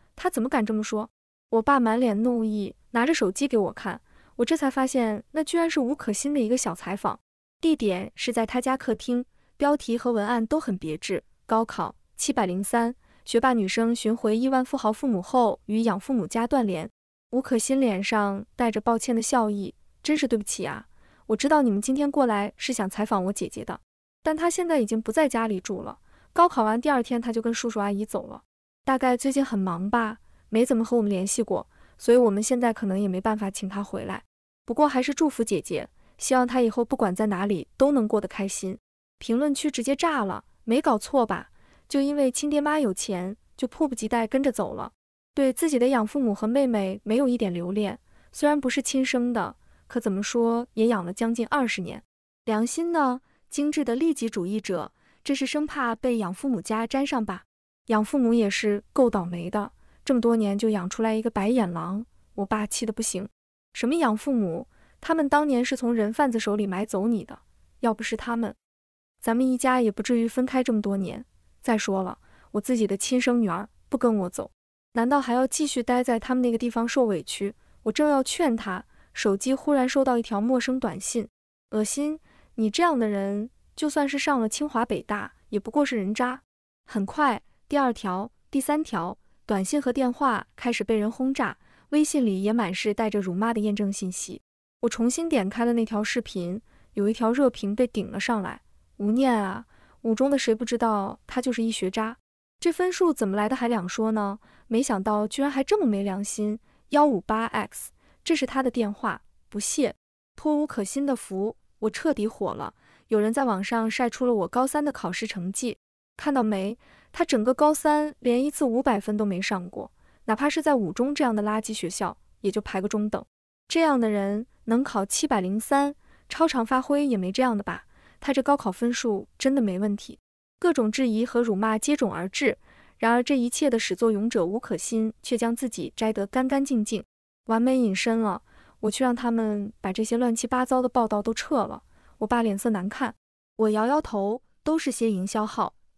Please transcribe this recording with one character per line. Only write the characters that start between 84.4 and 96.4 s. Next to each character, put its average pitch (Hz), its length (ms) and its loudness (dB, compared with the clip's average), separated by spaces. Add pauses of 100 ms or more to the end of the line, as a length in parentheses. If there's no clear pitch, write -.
了 220 80 0
清 254 180 -6
华 226 180 -2
北 - 180 -4
大， - 320 -8 (160)
也 208 100 -2
不 220 100 -12
过 294 140 4
是 262 120 -2
人 202 180 -2
渣。” 247 280 -2 (440)
很 202 200 -4
快， 269 340 0 (280)
第 285 100 0
二 262 140 2
条、 196 400 -6 (180)
第 277 100 0
三 294 220 0
条 185 340 -6 (300)
短 196 180 0
信 294 160 0
和 262 120 -2
电 254 200 0
话 247 340 0 (100)
开 240 160 -2
始 226 100 -2
被 220 140 0
人 208 140 0
轰 262 220 -2
炸， 247 260 -2 (320)
微 302 120 4
信 294 220 2
里 190 180 2
也 208 100 2
满 220 200 0
是 208 220 -2
带 220 160 0
着 208 100 0
辱 185 140 -4
骂 220 180 0
的 220 80 -2
验 208 160 0
证 202 160 -2
信 190 180 -6
息。 - 300 -10 (400)
我 240 80 2
重 233 220 0
新 330 180 -2
点 240 220 0
开 233 160 -2
了 240 80 2
那 233 100 0
条 214 180 -2
视 220 200 -2
频， 180 400 -6 (320)